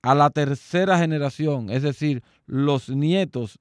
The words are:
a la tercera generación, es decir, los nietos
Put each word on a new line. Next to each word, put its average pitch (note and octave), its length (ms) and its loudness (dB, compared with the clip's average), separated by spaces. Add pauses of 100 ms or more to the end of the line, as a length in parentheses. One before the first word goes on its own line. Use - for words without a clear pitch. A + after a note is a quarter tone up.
a C3 120 4
la C#3+ 160 4
tercera E3+ 680 0
generación, D3 720 -2
es C3 120 0
decir, D3 400 -2 (240)
los C#3 420 -2
nietos C#3+ 720 -2